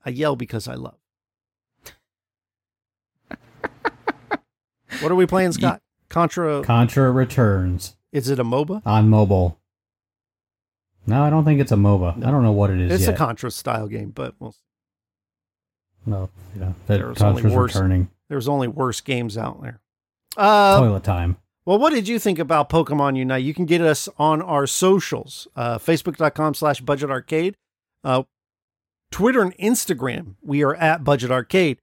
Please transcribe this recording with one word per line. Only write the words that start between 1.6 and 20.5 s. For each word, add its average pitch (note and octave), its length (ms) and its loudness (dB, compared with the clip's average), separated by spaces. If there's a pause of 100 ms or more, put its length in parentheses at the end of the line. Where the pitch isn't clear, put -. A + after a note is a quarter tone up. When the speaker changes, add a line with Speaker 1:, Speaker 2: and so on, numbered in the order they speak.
Speaker 1:
<laughs> - 40 -12 (1700)
What D#3 100 -2
are F3+ 60 2
we F#3 100 6
playing, F#3 240 2
Speaker 2:
Ye- D#3+ 40 -6
Speaker 1:
Scott? F3 280 -2 (260)
Contra. D#3+ 540 -2
Speaker 3:
Contra A#2+ 480 4
Returns. G2+ 880 0 (160)
Speaker 1:
Is C3 180 -4
it C3+ 80 0
a B2 60 0
moba? D3+ 420 -2
Speaker 3:
On G#2+ 220 4
mobile. F#2+ 500 4 (1500)
No, B2 160 2
I D3 80 2
don't D#3 140 2
think D3 160 4
it's C#3 120 0
a A2 40 4
moba. G2 400 2
Speaker 1:
No. A#2 120 -6
Speaker 3:
I - 20 0
don't C#3+ 120 2
know A2 100 4
what G2+ 180 2
it F#2 100 0
is F2+ 120 0
Speaker 1:
It's F#2+ 140 2
Speaker 3:
yet. - 80 2
Speaker 1:
a - 20 -6
Contra A#2+ 340 -4
style A2+ 380 -6
game, G#2+ 220 -10
but B2 280 -10
we'll A#2 140 -16
see. - 60 -20 (1500)
Speaker 3:
No, F#2+ 240 -6 (280)
yeah, F#2 140 -6 (140)
that G2+ 120 0
Speaker 1:
There's - 240 -4
only G2+ 200 2
Speaker 3:
Contra's G#2 140 4
Speaker 1:
worse B2 180 2
Speaker 3:
returning. F#2 360 0 (180)
Speaker 1:
There's C3+ 200 -4
only C3+ 200 0
worse B2+ 320 -4
games A#2+ 360 -6
out A2+ 260 -10
there. A#2+ 180 -16 (560)
Uh, G3+ 420 6